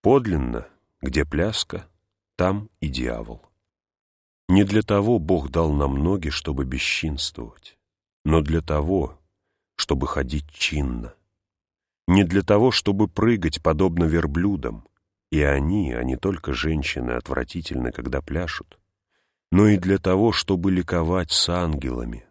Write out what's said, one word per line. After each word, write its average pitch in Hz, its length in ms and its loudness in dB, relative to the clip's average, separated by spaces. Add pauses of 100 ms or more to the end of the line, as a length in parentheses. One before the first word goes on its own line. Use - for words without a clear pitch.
Подлинно, 85 640 2 (340)
где 69 240 -2
пляска, 87 640 -4 (480)
там 98 320 0 (120)
и 78 80 -4
дьявол. 58 580 -8 (1000)
Не 101 160 6
для 104 180 2
того 104 380 2
Бог 76 300 0
дал 80 220 2
нам 69 300 0
ноги, 87 280 0
чтобы 67 340 -4
бесчинствовать, - 1120 -6 (460)
но 80 160 4
для 76 200 0
того, 76 600 -2 (560)
чтобы - 320 -2
ходить 73 420 -4
чинно. 62 640 -4 (960)
Не 95 160 4
для 92 180 0
того, 107 300 4
чтобы 101 340 0
прыгать, 101 560 0
подобно 85 400 2
верблюдам, 78 840 0 (460)
и 76 120 2
они, 71 500 0
а 58 100 -4
не 64 140 -2
только 90 380 -4
женщины, 71 580 -2
отвратительны, 62 800 -6
когда 62 280 -6
пляшут, - 600 -8 (720)
но 104 160 8
и 104 80 6
для 92 220 2
того, 98 340 2
чтобы 95 400 0
ликовать 87 580 0
с - 180 0
ангелами. 65 840 -4